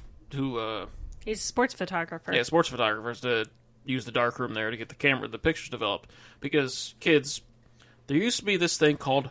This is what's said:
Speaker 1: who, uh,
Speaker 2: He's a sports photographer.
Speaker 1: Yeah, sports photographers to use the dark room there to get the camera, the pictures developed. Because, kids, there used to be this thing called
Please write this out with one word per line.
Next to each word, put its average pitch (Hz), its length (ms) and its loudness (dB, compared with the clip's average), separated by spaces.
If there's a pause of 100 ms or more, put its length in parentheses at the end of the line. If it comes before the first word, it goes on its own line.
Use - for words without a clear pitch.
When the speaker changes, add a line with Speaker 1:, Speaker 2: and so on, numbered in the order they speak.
(340)
Speaker 1:
who, 135 240 -2
uh, 110 300 -4 (360)
Speaker 2:
He's 214 160 -4
a - 40 -6
sports - 300 0
photographer. 170 600 -6
Speaker 1:
Yeah, 120 100 2
sports 160 240 4
photographers 113 540 0
to 117 240 2 (400)
use 127 180 -2
the 120 80 -12
dark 120 280 2
room 117 160 -4
there 110 160 0
to 120 60 -4
get 113 120 -10
the - 60 -18
camera, 131 340 2
the 113 100 -8
pictures - 300 -2
developed. 110 400 -4 (300)
Because, 139 600 -2
kids, 143 420 4 (680)
there 143 100 2
used 226 220 2
to - 60 -8
be 202 120 2
this 170 200 2
thing 151 200 6
called 139 340 0